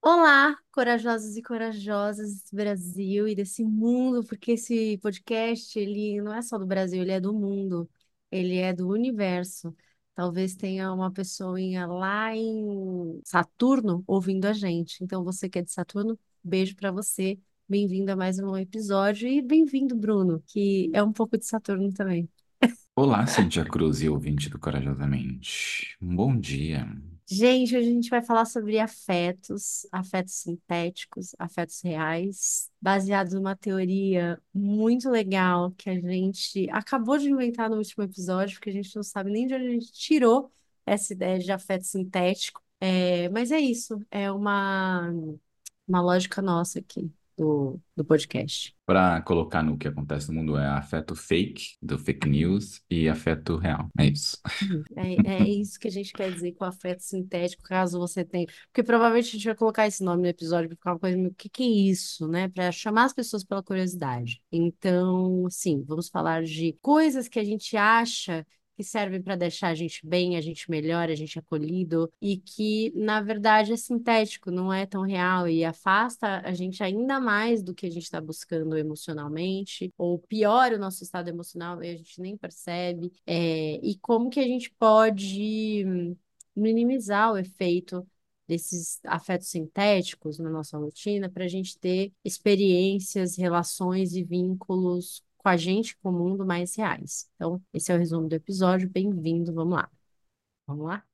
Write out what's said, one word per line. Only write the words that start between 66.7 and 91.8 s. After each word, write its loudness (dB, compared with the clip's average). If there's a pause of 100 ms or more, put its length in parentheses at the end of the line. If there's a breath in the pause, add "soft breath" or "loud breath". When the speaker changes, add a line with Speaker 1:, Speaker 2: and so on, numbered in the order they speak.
Speaker 1:
coisas 4
que -4
a 0
gente -4
acha 2 (300)
que -10
servem -4
pra -4
deixar -2
a 2
gente -6
bem, 2
a 0
gente -8
melhor, 0
a 0
gente -8
acolhido, -2
e -2
que, -2
na 0
verdade, 4
é 0
sintético, 0
não 0
é 0
tão -4
real, 2
e 2
afasta 0
a -4
gente -4
ainda 0
mais 2
do -8
que -8
a -4
gente -8
tá -6
buscando -4
emocionalmente, -6
ou -2
piora 2
o -2
nosso -6
estado -8
emocional -10
e -10
a -10
gente -18
nem -10
percebe. -8 (140)
É, 0
e -2
como 0
que 0
a 4
gente -4
pode, 4
hum, -2 (380)
minimizar 2
o 0
efeito -2 (420)
desses -6
afetos -4
sintéticos 0
na -6
nossa -6
rotina -4
pra -6
gente -6
ter -2 (120)